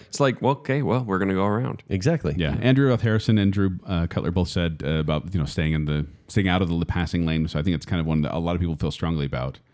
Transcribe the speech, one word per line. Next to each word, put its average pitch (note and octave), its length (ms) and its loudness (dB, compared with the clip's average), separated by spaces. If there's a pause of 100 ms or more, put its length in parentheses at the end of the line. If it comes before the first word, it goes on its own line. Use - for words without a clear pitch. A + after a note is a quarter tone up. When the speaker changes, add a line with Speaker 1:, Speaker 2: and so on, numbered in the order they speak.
Speaker 1:
It's - 120 -6
like, C3+ 220 2
well, B2 100 2
okay, C#3+ 300 -2
well, A#2+ 220 2
we're G2 140 0
gonna F#2+ 160 2
go F#2+ 120 2
around. A2 420 -2
Speaker 2:
Exactly. F#2+ 480 0
Speaker 3:
Yeah. D2+ 240 0
Andrew C3 320 4
F. A2+ 100 0
Harrison A2 360 2
and G2+ 140 4
Drew, F#2+ 340 2
uh, F2 220 0
Cutler - 240 -2
both F2 160 0
said, E2+ 360 -2
uh, C#2 100 -2
about, D#2 380 -2
you F#2+ 60 -2
know, D2 80 0
staying D#2 280 -2
in D2+ 100 -2
the, D2+ 220 -2 (220)
staying F#2+ 200 0
out F2+ 120 2
of F2+ 80 0
the E2+ 180 0
passing F2 380 -2
lane. D#2+ 240 0
So D2+ 100 -4
I D2+ 40 -2
think E2+ 140 0
it's - 100 -8
kind F2+ 140 -2
of D#2+ 60 -2
one D#2 160 0
that - 140 -4
a - 40 -4
lot E2+ 140 -2
of E2+ 60 -2
people E2+ 160 -2
feel D#2 140 -2
strongly E2 360 -4
about. C2 340 -6 (140)